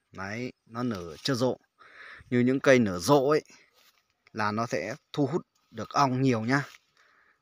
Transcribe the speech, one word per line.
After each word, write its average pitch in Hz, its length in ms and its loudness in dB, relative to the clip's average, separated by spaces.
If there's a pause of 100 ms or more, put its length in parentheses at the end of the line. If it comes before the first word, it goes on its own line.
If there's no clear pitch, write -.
(120)
Đấy, 101 420 -10 (120)
nó 117 180 -10
nở 87 340 -6
chưa - 160 -4
rộ. 120 240 0 (720)
Như 123 100 2
những 127 200 2
cây 131 200 6
nở 92 200 0
rộ 135 300 4
ấy 151 140 2 (880)
là 104 200 -4
nó 113 140 -2
sẽ 107 300 -6 (180)
thu 143 140 -2
hút 151 200 -6 (240)
được 110 180 -12
ong 131 320 2
nhiều 120 200 2
nhá. 139 220 0 (800)